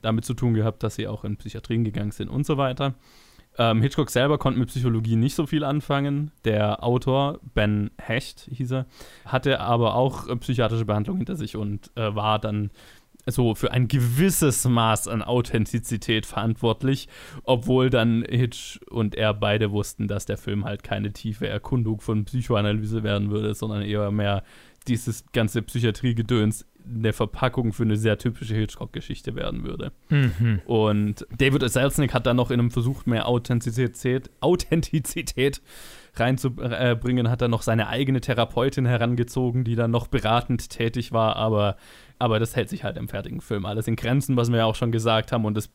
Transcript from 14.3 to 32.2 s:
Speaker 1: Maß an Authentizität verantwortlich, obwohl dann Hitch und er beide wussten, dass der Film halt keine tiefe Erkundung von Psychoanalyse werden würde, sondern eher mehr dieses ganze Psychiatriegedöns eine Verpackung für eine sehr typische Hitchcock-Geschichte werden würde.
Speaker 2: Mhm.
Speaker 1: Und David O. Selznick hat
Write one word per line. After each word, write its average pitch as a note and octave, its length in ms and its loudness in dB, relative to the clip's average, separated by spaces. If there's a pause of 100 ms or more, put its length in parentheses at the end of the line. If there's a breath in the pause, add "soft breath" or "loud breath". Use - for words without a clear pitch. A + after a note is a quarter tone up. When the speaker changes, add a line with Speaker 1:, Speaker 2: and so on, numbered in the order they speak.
Speaker 1:
Maß A2+ 420 4
an A2 120 -2
Authentizität A#2 1040 0
verantwortlich, A#2 840 0 (360 loud breath)
obwohl B2+ 480 4
dann A#2 360 4
Hitch - 520 -2 (100)
und A2 260 -2
er G#2+ 200 2
beide G#2 360 2
wussten, G#2 360 -4
dass G2+ 180 -4
der G#2 120 -4
Film G2+ 280 -4
halt G#2 160 -8
keine G#2 320 -4
tiefe G#2+ 340 -6
Erkundung A2 540 -2
von G#2+ 240 -2
Psychoanalyse G#2+ 800 0
werden G2+ 260 0
würde, G#2+ 240 -2
sondern G#2 300 -4
eher G#2 280 0
mehr G2+ 320 0 (440 loud breath)
dieses A#2+ 460 -4
ganze A2+ 280 2
Psychiatriegedöns A2+ 1040 0 (180)
eine A2+ 300 -2
Verpackung A#2 600 -2
für A#2+ 100 -2
eine G#2+ 120 2
sehr G#2+ 220 2
typische A2+ 380 -4
Hitchcock-Geschichte - 800 -6
werden - 280 -6
würde. - 280 -8 (180)
Speaker 2:
Mhm. A#2 560 2
Speaker 1:
Und G#2 640 2 (100)
David C3+ 260 4
O. B2 40 0
Selznick C3+ 480 2
hat A#2+ 100 2